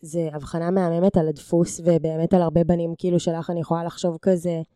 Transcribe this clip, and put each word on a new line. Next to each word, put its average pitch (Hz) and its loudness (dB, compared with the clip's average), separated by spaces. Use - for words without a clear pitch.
זה 160 -4
הבחנה 165 -6
מהממת 180 2
על 160 4
הדפוס, 170 0
ובאמת 160 2
על 180 6
הרבה 165 2
בנים 170 0
כאילו 175 0
שלך 165 -4
אני 170 -4
יכולה 165 -4
לחשוב 170 -4
כזה 170 0